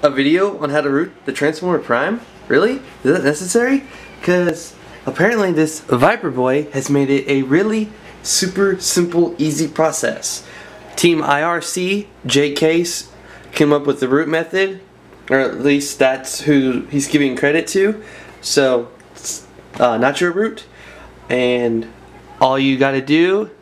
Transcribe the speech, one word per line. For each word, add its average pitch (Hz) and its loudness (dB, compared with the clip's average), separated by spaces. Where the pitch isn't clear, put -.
A 147 2
video 165 0
on 147 -4
how 151 0
to 143 -2
root 143 -2
the 131 -6
Transformer 160 -2
Prime? 156 -2
Really? 208 2
Is 131 2
that 175 0
necessary? 233 0
'Cause 180 -2
apparently 202 0
this 156 0
Viper 165 0
boy 131 -2
has 135 -6
made 139 2
it 139 0
a 139 0
really 208 0
super 190 -2
simple, 170 0
easy 151 -2
process. - -2
Team 170 4
I 147 0
R 170 -2
C, 185 -4
Jake 143 2
Case, 165 0
came 147 4
up 143 0
with 139 0
the 131 0
root 143 2
method, 185 -2
or 135 2
at 127 -2
least 143 0
that's 135 -2
who 131 2
he's 139 -2
giving 143 2
credit 147 0
to. 208 0
So, 127 2
uh, 117 2
not 131 0
your 175 0
root, 214 -4
and 120 0
all 131 2
you 135 2
gotta 135 2
do 170 2